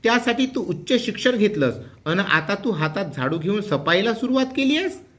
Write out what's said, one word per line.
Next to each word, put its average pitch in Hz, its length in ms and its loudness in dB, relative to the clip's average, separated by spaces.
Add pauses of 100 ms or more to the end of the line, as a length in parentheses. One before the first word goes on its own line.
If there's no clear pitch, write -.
त्यासाठी 240 420 2
तू 247 180 -4
उच्च 185 400 0
शिक्षण 247 320 0
घेतलंस 165 380 2 (320)
अन 170 140 0
आता 160 340 2
तू 226 160 -4
हातात 156 340 -2 (120)
झाडू 139 220 -2
घेऊन 196 220 -2
सफाईला 175 540 0
सुरुवात 254 320 0 (100)
केली 269 200 2
आहेस? 359 240 -4 (180)